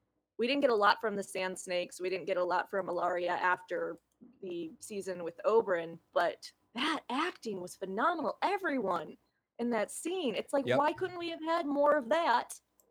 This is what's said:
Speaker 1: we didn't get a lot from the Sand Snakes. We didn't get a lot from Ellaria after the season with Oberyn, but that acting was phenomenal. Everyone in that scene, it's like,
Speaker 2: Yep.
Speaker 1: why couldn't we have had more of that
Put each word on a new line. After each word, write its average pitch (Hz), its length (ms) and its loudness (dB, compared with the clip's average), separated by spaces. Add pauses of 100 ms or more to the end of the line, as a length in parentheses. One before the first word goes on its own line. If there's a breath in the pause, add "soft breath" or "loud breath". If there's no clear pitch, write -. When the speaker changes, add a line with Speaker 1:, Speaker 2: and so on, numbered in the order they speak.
(400)
Speaker 1:
we 233 80 2
didn't 277 140 2
get 269 100 6
a 233 40 4
lot 202 240 4
from 208 160 -2
the 196 60 -4
Sand 185 380 -6
Snakes. 180 420 -6
We 185 80 -2
didn't 180 160 -4
get 190 120 -2
a 180 60 2
lot 175 280 0
from 190 160 -2
Ellaria 175 420 -2
after 170 680 -2 (440)
the 170 380 -8
season 185 440 -8
with 170 120 -6 (100)
Oberyn, 180 540 2 (160)
but - 360 0 (220)
that 294 280 -2 (100)
acting 247 500 -4
was 180 140 -10
phenomenal. 240 680 -2
Everyone 269 720 -2 (440)
in 240 120 -2
that 214 200 0
scene, 330 420 -4
it's - 200 -4
like, 277 120 2
Speaker 2:
Yep. 247 140 4
Speaker 1:
why 302 140 4
couldn't 359 260 -6
we 339 100 -6
have 330 140 -8
had 330 240 0
more 285 280 4
of 247 140 2
that 294 460 4 (360)